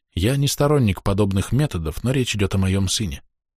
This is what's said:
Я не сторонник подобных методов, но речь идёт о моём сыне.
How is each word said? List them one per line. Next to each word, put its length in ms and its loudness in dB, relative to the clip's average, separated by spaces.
Я 240 0
не 100 0
сторонник 560 2
подобных 480 0
методов, 520 -2
но 80 0
речь 240 -2
идёт 200 0
о 20 2
моём 320 0
сыне. 320 -4